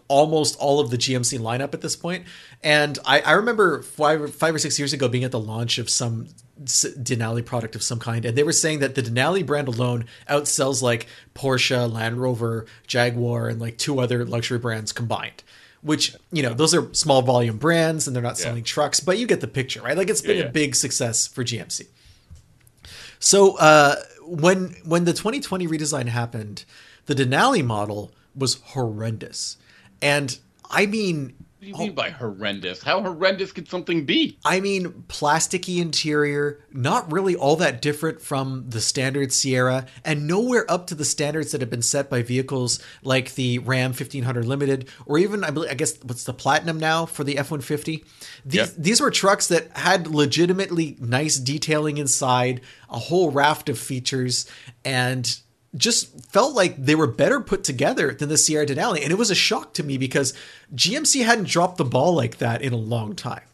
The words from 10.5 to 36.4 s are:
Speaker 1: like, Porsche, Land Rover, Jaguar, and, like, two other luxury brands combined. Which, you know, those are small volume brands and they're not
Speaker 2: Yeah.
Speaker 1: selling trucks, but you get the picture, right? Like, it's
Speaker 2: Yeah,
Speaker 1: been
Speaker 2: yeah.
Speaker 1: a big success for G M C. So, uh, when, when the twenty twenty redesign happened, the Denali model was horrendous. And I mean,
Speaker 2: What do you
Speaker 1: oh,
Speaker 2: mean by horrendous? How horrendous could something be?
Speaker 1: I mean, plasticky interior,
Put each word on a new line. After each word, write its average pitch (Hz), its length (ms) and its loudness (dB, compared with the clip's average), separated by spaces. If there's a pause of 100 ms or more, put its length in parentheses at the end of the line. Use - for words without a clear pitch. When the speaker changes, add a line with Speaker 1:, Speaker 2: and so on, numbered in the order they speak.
Speaker 1:
like, 117 260 0 (260)
Porsche, 127 560 0
Land 113 280 -2
Rover, 117 480 -2 (200)
Jaguar, 120 600 0
and, 113 140 -4
like, 117 160 -8
two 139 240 0
other 123 240 0
luxury 120 340 -2
brands 113 320 -4
combined. 113 500 -6 (400)
Which, - 320 0 (200)
you 151 100 0
know, 117 100 0
those 160 220 4
are 143 180 0
small 135 280 4
volume 120 340 4
brands 160 520 2
and 135 60 -6
they're 123 80 -2
not 120 180 -4
Speaker 2:
Yeah. - 80 -4
Speaker 1:
selling 117 180 -4
trucks, - 340 0
but 180 180 0
you 240 80 -2
get 196 140 2
the 120 80 -6
picture, - 340 -6
right? 123 140 -2
Like, 185 140 0
it's 208 120 0
Speaker 2:
Yeah, - 60 -6
Speaker 1:
been - 120 2
Speaker 2:
yeah. 160 80 0
Speaker 1:
a 127 40 -10
big 139 240 0
success 120 520 0
for 127 180 -6
G 117 160 -4
M - 80 -14
C. - 160 -10 (1400)
So, 196 360 6
uh, 147 380 8 (260)
when, 175 600 2
when 170 220 2
the 170 80 4
twenty 247 260 -2
twenty 185 280 -4
redesign 151 400 -2
happened, 117 580 -6 (400)
the 143 100 -2
Denali 147 500 2
model 104 480 -4 (220)
was 131 280 -4
horrendous. 113 920 -6 (440)
And 143 360 0 (320)
I 185 160 2
mean, 180 480 -2 (240)
Speaker 2:
What - 40 -20
do 196 60 -20
you 202 60 -16
Speaker 1:
oh, - 60 -8
Speaker 2:
mean 190 160 -6
by 101 160 -2
horrendous? 101 720 -8
How 175 180 0
horrendous 185 500 -2
could 170 160 -12
something 170 380 -2
be? 311 400 0
Speaker 1:
I 170 140 2
mean, 190 480 -4
plasticky 175 760 0
interior, 147 880 -2